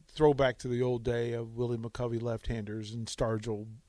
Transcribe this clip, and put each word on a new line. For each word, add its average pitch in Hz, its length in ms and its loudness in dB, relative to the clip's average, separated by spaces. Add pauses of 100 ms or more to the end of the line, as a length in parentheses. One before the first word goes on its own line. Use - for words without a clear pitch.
(120)
throwback 139 460 6
to 131 100 -6
the 123 120 0
old 123 240 2
day 120 300 0
of 117 220 -6
Willie 120 200 0
McCovey 117 460 -2
left-handers 110 680 -4
and 117 140 -6
Stargell 110 600 -2 (220)